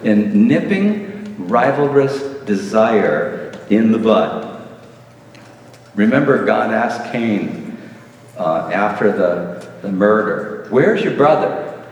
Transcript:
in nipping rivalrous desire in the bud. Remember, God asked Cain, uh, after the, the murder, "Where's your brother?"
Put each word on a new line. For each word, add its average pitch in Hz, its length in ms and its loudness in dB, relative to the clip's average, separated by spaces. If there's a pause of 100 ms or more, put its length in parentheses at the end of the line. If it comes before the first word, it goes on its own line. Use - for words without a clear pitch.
in 104 440 2
nipping 196 880 -2 (120)
rivalrous 135 960 0
desire 107 1080 0 (160)
in 113 220 4
the 113 80 2
bud. - 680 0 (1300)
Remember, 127 520 2
God 113 260 2
asked 113 400 -2
Cain, 104 680 -2 (600)
uh, 82 360 -2
after 104 380 2
the, 87 560 -2 (140)
the 101 100 -6
murder, 104 760 0
"Where's 165 340 4
your - 120 -2
brother?" - 760 0